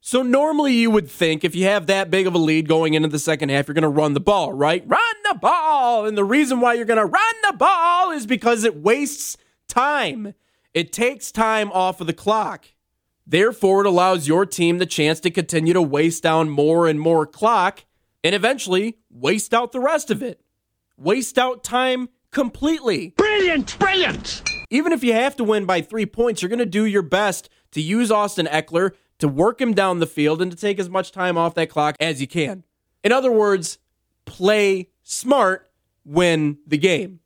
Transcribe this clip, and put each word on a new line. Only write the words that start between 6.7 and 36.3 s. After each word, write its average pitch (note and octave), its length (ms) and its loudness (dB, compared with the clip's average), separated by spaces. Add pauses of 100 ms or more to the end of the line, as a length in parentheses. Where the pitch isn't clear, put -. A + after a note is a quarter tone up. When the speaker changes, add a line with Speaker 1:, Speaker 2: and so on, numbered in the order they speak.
Speaker 1:
you're A#3 140 -2
gonna A3 180 4
run G4+ 300 0 (120)
the G4+ 60 2
ball F4 580 2
is D4 140 -6
because A3+ 400 0
it G3+ 120 0
wastes B3 600 -2 (320)
time. A#3 640 -2 (400)
It E3 180 -4
takes B3 400 -4
time A3 420 0
off F#3 280 -2
of F3 60 -8
the E3+ 80 -4
clock. G#3 500 -4 (600)
Therefore, G3 560 2
it G3+ 40 2
allows F3+ 400 2
your F3 200 2
team E3+ 320 0
the F3 80 -2
chance D#3 340 0
to F3+ 100 -2
continue E3 440 0
to F#3 80 4
waste D#3 400 0
down D#3+ 260 2
more D#3 400 2
and D#3 100 0
more D#3+ 280 2
clock G3+ 580 0 (400)
and F3 100 2
eventually G#3 600 -2 (140)
waste D3+ 420 -2
out A#3+ 200 0
the B3+ 80 -6
rest D4 300 -2
of G#3+ 120 -2
it. A#3+ 180 -10 (560)
Waste G3 400 -2
out B3+ 260 0
time B3+ 460 -2 (220)
completely. C4 880 -2
Speaker 2:
Brilliant! F#4+ 600 0
Brilliant! F#4+ 640 -2 (280)
Speaker 1:
Even D#4 220 0
if C4 120 -2
you A#3+ 80 2
have B3+ 240 0
to A#3+ 80 -4
win G#3 220 0
by F3 160 0
three G#3 240 -6
points, A#3 340 -2
you're F#3 80 -4
gonna A#3+ 160 -2
do G#3+ 220 -2
your G3+ 160 0
best F#3 480 -2 (220)
to D#3 100 -4
use G#3 280 0
Austin G#3 360 0
Eckler, E3 460 -2 (260)
to D3+ 100 0
work E3+ 320 0
him A#3+ 140 0
down F#3 240 0
the E3 80 0
field, D#3 340 0
and F3+ 100 -4
to F3 60 -16
take G3+ 220 -4
as F#3 100 -6
much F#3 240 -4
time F3+ 240 -2
off E3 180 -2
that E3 140 -2
clock D3+ 320 -2
as D3 220 -4
you C#3+ 40 -6
can. E3 380 -6 (400)
In G#3 80 4
other C4 180 2
words, G3+ 480 0 (460)
play G3 640 0 (140)
smart, B3 680 0 (360)
win D#3 600 2